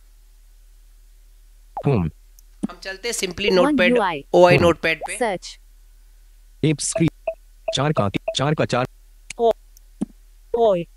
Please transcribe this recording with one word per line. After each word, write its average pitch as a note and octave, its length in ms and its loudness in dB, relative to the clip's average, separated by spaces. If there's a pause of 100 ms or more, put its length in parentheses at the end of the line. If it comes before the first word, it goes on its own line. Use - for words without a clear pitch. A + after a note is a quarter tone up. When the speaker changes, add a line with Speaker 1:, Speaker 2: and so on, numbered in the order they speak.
(1900)
Speaker 1:
होम। B2 160 0 (680)
Speaker 2:
हम F3 120 -20
चलते F#3+ 260 -12
हैं A3+ 60 -6
simply F#3+ 360 -4
Speaker 3:
One F#3 80 4
Speaker 2:
notepad, F#3+ 380 4
Speaker 3:
U A3+ 60 2
I। E3+ 180 -4 (120)
Speaker 2:
ओआई F3 220 8
Speaker 1:
होम। F3 80 4
Speaker 2:
नोटपैड E3 360 0
पे। F3 180 -10
Speaker 3:
सर्च। G#3+ 440 -6 (1040)
Speaker 1:
एप D3+ 160 0
स्क्रीन। - 540 -4 (420)
चार D3 160 -2
का, G2+ 180 -2 (260)
चार D3 180 -2
का C3+ 100 -2
चार। B2+ 220 -2 (520)
Speaker 3:
ओ-, A#3 140 2 (1040)
ओए। G3 280 2 (100)